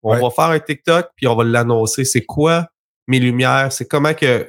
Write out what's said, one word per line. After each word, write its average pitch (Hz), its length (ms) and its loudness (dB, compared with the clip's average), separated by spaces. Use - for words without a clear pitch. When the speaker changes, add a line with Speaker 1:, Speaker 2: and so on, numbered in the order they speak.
Speaker 1:
on 110 100 0
Speaker 2:
Ouais. 120 80 2
Speaker 1:
va 123 80 0
faire 160 220 0
un 160 80 0
TikTok, 165 580 -2
puis 135 100 -4
on 117 80 2
va 113 100 0
l'annoncer. 117 600 0
C'est 127 160 0
quoi 165 460 0
mes 131 100 2
lumières, 131 540 2
c'est - 160 -8
comment 151 260 0
que, 131 340 0